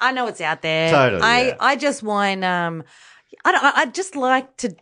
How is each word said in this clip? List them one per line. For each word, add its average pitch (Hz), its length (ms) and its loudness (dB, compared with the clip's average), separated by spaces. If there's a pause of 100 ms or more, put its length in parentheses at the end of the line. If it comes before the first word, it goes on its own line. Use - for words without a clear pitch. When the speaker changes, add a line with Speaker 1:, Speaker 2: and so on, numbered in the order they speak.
Speaker 1:
I 247 120 0
know 254 140 -4
it's 208 140 -10
out 160 220 -4
there." 160 280 0
Speaker 2:
Totally, 127 320 4
Speaker 1:
I, 240 260 2
Speaker 2:
yeah. 240 120 -4
Speaker 1:
I 269 160 2
just 285 260 -2
want, 202 420 -2
um, 170 400 -2 (600)
I 339 80 4
don't, 349 120 2
I, 277 120 4
I'd 269 180 0
just - 220 -8
like 262 420 0
to, 214 240 -6